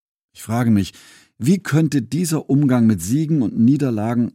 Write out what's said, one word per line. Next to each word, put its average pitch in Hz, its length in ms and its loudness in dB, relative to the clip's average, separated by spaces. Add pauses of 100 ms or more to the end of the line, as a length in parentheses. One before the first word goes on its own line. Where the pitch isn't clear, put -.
(320)
Ich - 100 -20
frage 117 280 -2
mich, 101 220 2 (460)
wie 175 240 0
könnte 143 400 0
dieser 160 480 -4
Umgang 127 360 2
mit 104 140 2
Siegen 147 400 -2
und 104 180 -2
Niederlagen 120 760 0